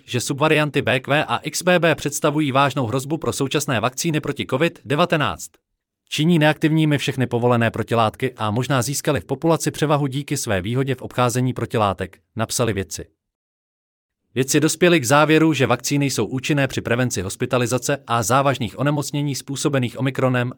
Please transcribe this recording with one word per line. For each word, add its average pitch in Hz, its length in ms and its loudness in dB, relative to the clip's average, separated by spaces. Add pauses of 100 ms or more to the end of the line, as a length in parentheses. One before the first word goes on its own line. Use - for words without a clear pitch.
že 123 140 -4
subvarianty 151 600 0
B 120 180 2
Q 139 280 0
a - 100 -2
X - 260 -8
B 180 160 4
B 156 160 2
představují 147 560 -2
vážnou 139 340 2
hrozbu 131 320 -2
pro 120 160 -4
současné 139 460 -2
vakcíny 147 400 -2
proti 107 300 -4
covid 165 360 -2
devatenáct. 147 680 -2 (580)
Činí 165 300 2
neaktivními 151 580 4
všechny 127 300 -2
povolené 117 440 2
protilátky 113 680 -2
a 110 140 -2
možná 123 300 0
získali 143 380 -2
v - 60 -8
populaci 151 460 0
převahu 147 360 0
díky 139 300 -6
své 101 240 -2
výhodě 127 340 -2
v - 60 -10
obcházení 123 520 0
protilátek, 101 640 -2 (180)
napsali 113 380 -2
vědci. - 320 -6 (1300)
Vědci 135 240 2
dospěli 170 400 4
k 127 60 -2
závěru, 151 480 4
že 127 140 2
vakcíny 139 380 0
jsou 127 200 0
účinné 135 420 0
při 117 140 -6
prevenci 120 400 0
hospitalizace 123 760 -2 (100)
a 117 160 0
závažných 131 560 0
onemocnění 143 560 -2
způsobených 135 640 -2
omikronem, 127 580 0